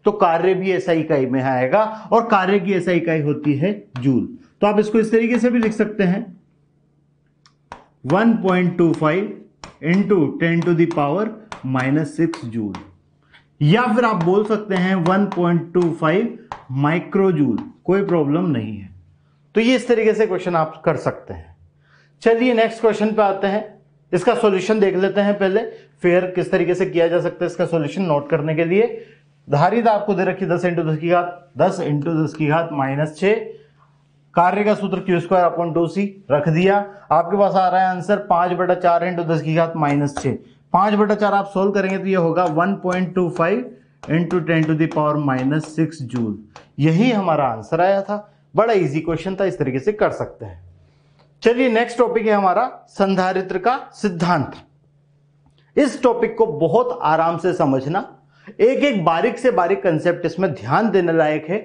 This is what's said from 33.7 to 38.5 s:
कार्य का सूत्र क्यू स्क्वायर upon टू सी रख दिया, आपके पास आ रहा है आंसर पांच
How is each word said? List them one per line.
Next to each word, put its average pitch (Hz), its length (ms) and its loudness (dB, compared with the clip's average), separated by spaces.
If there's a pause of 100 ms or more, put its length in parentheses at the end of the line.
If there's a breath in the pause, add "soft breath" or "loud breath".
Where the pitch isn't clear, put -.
कार्य 190 280 2
का 208 120 2
सूत्र 185 240 -4
क्यू 180 200 0
स्क्वायर 180 260 2
upon 170 300 -2
टू 170 120 2
सी 190 180 -4 (260)
रख 147 180 2
दिया, 180 280 4 (340 loud breath)
आपके 170 260 2
पास 196 160 2
आ 185 140 2
रहा 180 140 2
है 190 60 2
आंसर 185 300 -2 (120)
पांच 180 220 2